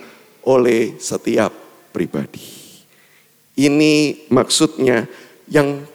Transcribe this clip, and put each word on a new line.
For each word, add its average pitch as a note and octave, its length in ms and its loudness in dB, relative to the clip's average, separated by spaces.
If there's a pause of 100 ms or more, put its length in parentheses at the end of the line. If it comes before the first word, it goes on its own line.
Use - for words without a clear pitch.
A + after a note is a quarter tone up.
(480)
oleh A#2+ 520 2
setiap G#2+ 520 -2 (400)
pribadi. - 720 -8 (960)
Ini D3+ 720 2
maksudnya B2+ 720 0 (480)
yang C#3+ 320 0 (120)